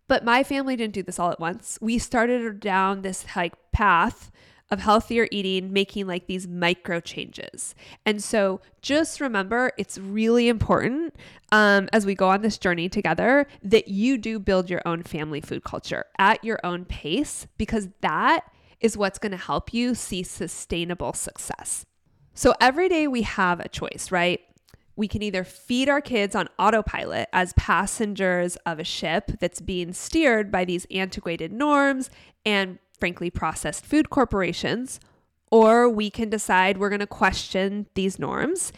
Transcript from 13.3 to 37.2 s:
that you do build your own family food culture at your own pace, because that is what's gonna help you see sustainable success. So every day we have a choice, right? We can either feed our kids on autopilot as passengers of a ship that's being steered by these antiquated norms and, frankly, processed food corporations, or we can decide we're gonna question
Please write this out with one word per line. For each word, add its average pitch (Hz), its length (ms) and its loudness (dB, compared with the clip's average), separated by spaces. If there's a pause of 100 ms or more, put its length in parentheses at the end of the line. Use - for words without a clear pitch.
that 202 240 4
you 220 320 2
do 220 180 -6
build 185 320 0
your 175 160 -2
own 170 160 -2
family 156 400 -6
food - 220 -10
culture - 420 -8 (140)
at 202 240 4
your 220 200 -4
own 180 220 -6
pace, - 640 -6 (100)
because 214 300 -4 (140)
that 196 520 0 (260)
is 220 160 2
what's 202 220 -2
gonna 196 200 -6
help 151 360 -4
you 240 220 0
see 185 260 -8
sustainable 170 920 -6
success. - 760 -10 (480)
So - 260 4
every 269 260 4
day 320 200 2
we 247 160 -2
have 180 360 0
a - 100 -10
choice, - 420 -10
right? 175 280 0 (560)
We 208 120 -2
can 202 160 -4
either 185 200 -2
feed 247 460 -2
our 277 100 2
kids 214 360 -2
on 190 120 -2 (120)
autopilot 202 720 0
as 180 200 0
passengers 185 1000 0 (120)
of 165 100 -4
a 175 80 -8
ship 170 540 -4
that's - 220 -4
being 180 320 -6
steered 226 580 0
by 185 120 0
these 180 280 -4
antiquated 180 600 -6
norms 277 600 2 (340)
and, 196 340 0 (180)
frankly, 175 320 -4
processed - 560 -6
food 302 240 2
corporations, 202 880 -2 (520)
or 226 380 8
we 214 200 0
can 226 200 -4
decide 196 480 2
we're 202 120 0
gonna 202 180 -2
question 196 880 0